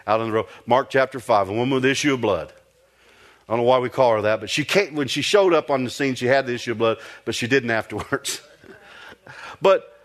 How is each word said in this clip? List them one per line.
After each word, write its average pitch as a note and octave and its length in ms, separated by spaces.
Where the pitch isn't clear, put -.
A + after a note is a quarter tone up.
out G#2+ 140
on A2+ 80
the G#2+ 60
road. A2 140
Mark B2 240
chapter C3 320
five, G2+ 260
a G2 60
woman B2 220
with B2+ 80
the C3 60
issue C#3 240
of C3 60
blood. F#2 320
I G#2+ 60
don't A#2 60
know A#2+ 40
why B2+ 160
we B2 100
call B2 220
her G#2+ 120
that, G#2+ 180
but G#2+ 80
she D3 160
came, F3 300
when D3 120
she C#3+ 140
showed F#3+ 320
up D3+ 180
on C3 140
the A#2 40
scene, C3+ 260
she B2 120
had C3+ 180
the B2 80
issue A#2+ 200
of G#2+ 40
blood, A2+ 200
but A#2 100
she A#2+ 140
didn't A#2+ 240
afterwards. - 720
<laughs> - 60
But - 440